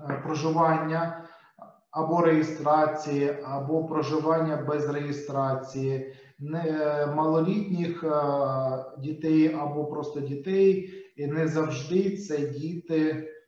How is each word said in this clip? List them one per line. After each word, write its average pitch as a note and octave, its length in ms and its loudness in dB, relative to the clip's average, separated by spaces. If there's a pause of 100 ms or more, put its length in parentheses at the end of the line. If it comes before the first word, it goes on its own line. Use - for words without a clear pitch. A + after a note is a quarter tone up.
(100)
е, - 140 -4
проживання D#3+ 1000 2 (680)
або D#3+ 300 0
реєстрації, D3+ 1200 2
або C#3 400 -2
проживання D#3 720 0
без D3 320 -2
реєстрації, C3+ 1300 -4 (240)
не-, D#3 420 -4
е, D3 260 0
малолітніх, E3+ 1000 0
е, D#3 60 0 (880)
дітей D#3 560 2
або D3 300 -4
просто D3 360 -6
дітей. F#3 720 2 (260)
І C#3+ 100 -4
не D#3 220 0
завжди D#3 680 0
це D3+ 220 -4
діти D#3 920 -2 (180)